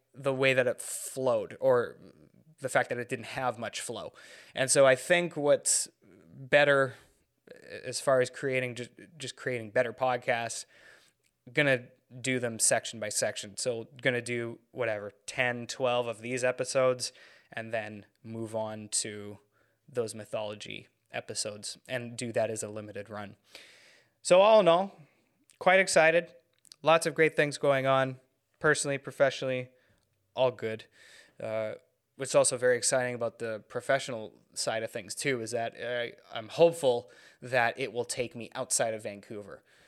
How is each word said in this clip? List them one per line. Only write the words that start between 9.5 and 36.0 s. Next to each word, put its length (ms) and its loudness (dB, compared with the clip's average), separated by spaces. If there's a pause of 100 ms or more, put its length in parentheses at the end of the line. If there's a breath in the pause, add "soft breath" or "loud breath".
better 220 2
podcasts, 760 -2 (840 soft breath)
gonna 320 2 (360)
do 200 -2
them 180 -4
section 400 0
by 120 -6
section. 460 -4
So 300 -4 (160)
gonna 180 2
do 380 -6 (140)
whatever, 400 -6 (120)
ten, 420 -2
twelve 420 0
of 120 -8
these 220 -4
episodes 680 0 (400 soft breath)
and 200 -10
then 320 -8 (200)
move 320 -8
on 320 -8
to 500 -6 (500)
those 260 -6
mythology 760 -10 (240)
episodes 680 -10 (100)
and 280 -8
do 160 -8
that 180 0
as 140 -6
a 40 -10
limited 400 -12
run. 280 -12 (840 loud breath)
So 200 6
all 180 8
in 80 6
all, 340 2 (600 soft breath)
quite 180 6
excited. 480 6 (560)
Lots 240 4
of 80 -2
great 220 4
things 200 2
going 300 2
on, 300 2 (420)
personally, 400 0
professionally, 680 0 (680)
all 140 4
good. 340 -8 (580 loud breath)
Uh, 300 -4 (440)
what's 180 -8
also 220 4
very 200 2
exciting 380 0
about 240 -6
the 300 -8
professional 680 -4 (200)
side 280 -4
of 80 -6
things 240 -10
too 260 -2
is 100 -8
that, 320 -4
uh, 540 -8